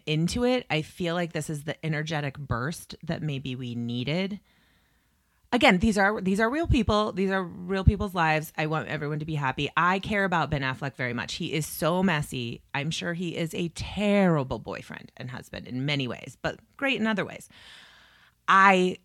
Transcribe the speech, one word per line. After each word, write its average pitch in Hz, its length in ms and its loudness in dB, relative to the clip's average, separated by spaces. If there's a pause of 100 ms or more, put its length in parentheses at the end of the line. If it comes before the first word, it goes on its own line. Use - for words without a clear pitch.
into 165 380 2
it. 247 240 2
I 156 140 0
feel 165 320 -4
like 175 180 -2
this 151 160 -6
is 147 160 -6
the 151 220 -6
energetic 151 500 -2
burst 131 680 -6
that 170 180 -4
maybe 135 320 -4
we 123 200 -8
needed. 131 680 -4 (1120)
Again, 214 260 6
these 214 180 4
are, 208 200 4
these 190 220 0
are 226 80 4
real 311 180 -2
people. 214 460 4
These 190 180 0
are 190 140 0
real 180 400 -4
people's 202 300 2
lives. 156 420 2
I 160 120 0
want 151 200 -2
everyone 151 300 -4
to 156 80 -6
be 160 80 -4
happy. 143 420 0
I 180 220 4
care 202 260 -2
about 170 240 2
Ben 147 140 -2
Affleck 131 340 -4
very 123 160 -4
much. 117 220 -6
He 165 180 -6
is 156 140 -2
so 175 360 0
messy. 143 600 -2 (100)
I'm 143 180 -4
sure 175 220 -4
he 170 240 -6
is 165 160 -4
a 175 160 -4
terrible 175 920 2
boyfriend - 600 -12
and 127 120 -12
husband - 360 -12
in 127 180 -6
many 139 240 -2
ways, - 320 -10
but - 180 -4 (200)
great 269 200 0
in 220 80 0
other 196 200 0
ways. - 240 -14 (1000)
I, 185 560 6